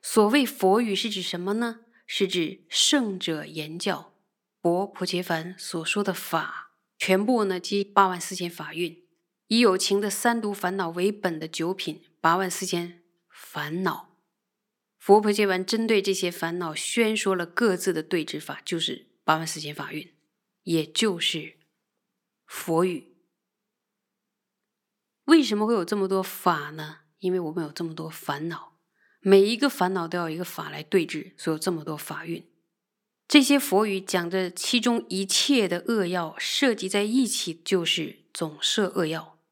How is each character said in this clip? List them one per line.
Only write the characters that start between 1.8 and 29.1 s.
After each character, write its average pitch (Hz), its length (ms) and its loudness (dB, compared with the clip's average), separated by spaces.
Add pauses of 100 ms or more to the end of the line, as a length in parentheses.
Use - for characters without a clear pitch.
是 - 220 0
指 175 400 -4
圣 220 500 2
者 156 280 -6
言 156 340 -10
教， 170 340 -6 (480)
佛 175 240 2
婆 190 220 -8
伽 180 160 -2
梵 170 340 -4
所 - 280 -8
说 208 180 0
的 196 100 -2
法， - 600 -6 (240)
全 190 280 2
部 226 200 4
呢 185 160 -2
即 202 200 -2
八 196 280 4
万 180 100 -6
四 185 160 -8
千 180 160 -4
法 156 220 -12
运， 165 320 -6 (420)
以 226 120 4
有 202 180 6
情 196 240 2
的 208 80 0
三 233 320 0
毒 208 120 -2
烦 190 220 -4
恼 185 140 -2
为 180 200 2
本 185 300 -2
的 156 80 -10
九 160 260 -4
品 160 300 -8 (160)
八 165 160 4
万 185 160 0
四 - 140 -6
千 175 360 -6 (280)
烦 156 540 -8
恼。 - 340 -4 (840)
佛 208 220 8
婆 208 100 2
伽 208 160 2
梵 185 180 0
针 226 220 0
对 214 140 4
这 196 120 2
些 185 160 0
烦 170 300 -4
恼 165 160 -4
宣 220 400 0
说 196 180 0
了 175 120 -2
各 185 320 2
自 180 160 0
的 160 100 -2
对 160 220 -2
治 - 120 -8
法， 151 280 -12
就 175 120 -4
是 - 300 -6 (160)
八 160 140 4
万 160 100 -4
四 160 140 -8
千 147 120 -10
法 143 200 -10
运， 151 200 -12 (500)
也 165 220 0
就 190 320 0
是 - 400 -4 (880)
佛 165 380 0
语。 175 320 -4 (2000)
为 311 160 8
什 214 160 0
么 214 80 2
会 226 80 2
有 190 120 2
这 190 100 -2
么 196 120 0
多 190 140 0
法 156 500 -2
呢？ 156 280 -14 (200)
因 185 120 0
为 185 80 2
我 160 120 -4
们 165 120 -4
有 151 80 -8
这 170 140 -8
么 160 100 -8
多 160 140 -10
烦 151 400 -6
恼， - 280 -14 (440)